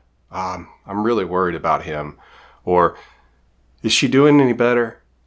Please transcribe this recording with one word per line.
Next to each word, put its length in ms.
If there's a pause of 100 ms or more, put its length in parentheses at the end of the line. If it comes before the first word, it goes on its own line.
(300)
Um, 380 (180)
I'm 180
really 200
worried 300
about 300
him." 340 (440)
Or, 340 (840)
"Is 120
she 140
doing 340
any 100
better?" 480 (260)